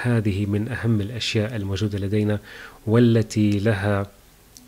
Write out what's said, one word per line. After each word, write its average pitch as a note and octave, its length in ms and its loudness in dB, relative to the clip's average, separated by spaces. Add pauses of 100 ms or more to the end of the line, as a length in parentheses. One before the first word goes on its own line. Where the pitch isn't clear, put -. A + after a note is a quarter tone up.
هذه G#2 440 0
من G#2 220 -2
أهم A2+ 340 0
الأشياء A2 540 -4
الموجودة G2 440 -4
لدينا، G#2 400 0 (480)
والتي A2 720 4
لها G2+ 480 0 (600)